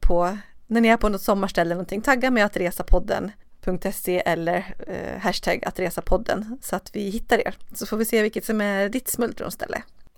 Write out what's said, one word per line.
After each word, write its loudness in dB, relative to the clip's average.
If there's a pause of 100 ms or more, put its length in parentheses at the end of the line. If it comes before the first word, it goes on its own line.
på, 6 (280)
när 2
ni 6
är 8
på 2
något -2
sommarställe 2
eller -2
någonting? -6
Tagga 2
med 4
att -2
resa -2
podden 2 (340)
punkt -2
se -2
eller, -2 (120)
eh, -8
hashtag -2
att -6
resa -4
podden 0
så -6
att -8
vi -4
hittar 0
er. -2 (200)
Så -8
får -4
vi 0
se 2
vilket -2
som 0
är 0
ditt -4
smultronställe. -6 (360)